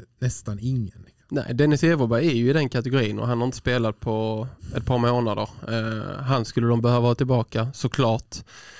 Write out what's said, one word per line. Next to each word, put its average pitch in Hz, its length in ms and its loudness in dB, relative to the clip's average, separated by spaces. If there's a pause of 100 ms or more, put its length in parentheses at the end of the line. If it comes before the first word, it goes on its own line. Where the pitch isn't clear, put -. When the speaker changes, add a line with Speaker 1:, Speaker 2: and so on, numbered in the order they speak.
(180)
Speaker 1:
nästan 113 420 -4
ingen. 120 460 -4 (240)
Speaker 2:
Nej, 143 240 -4
Dennis 147 300 4
Everberg 139 420 4
är 151 80 2
ju 120 160 2
i - 20 4
den 147 160 2
kategorin 120 500 0
och 113 80 -2
han 120 120 0
har 120 80 0
inte 131 120 -4
spelat 120 420 -2
på 110 480 -2 (280)
ett 127 100 -6
par 127 120 2
månader. 117 500 0 (200)
Eh, 110 560 -4
han 127 200 0
skulle 120 220 0
de 117 160 4
behöva 120 260 4
ha 120 60 4
tillbaka, 120 600 0
såklart. 113 640 -2 (440)